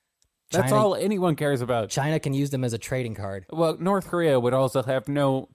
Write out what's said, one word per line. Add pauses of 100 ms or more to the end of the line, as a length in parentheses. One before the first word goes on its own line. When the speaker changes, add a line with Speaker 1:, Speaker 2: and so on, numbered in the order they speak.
(520)
Speaker 1:
That's
Speaker 2:
China
Speaker 1:
all
anyone
cares
about.
Speaker 2:
China
can
use
them
as
a
trading
card.
Speaker 1:
Well,
North
Korea
would
also
have
no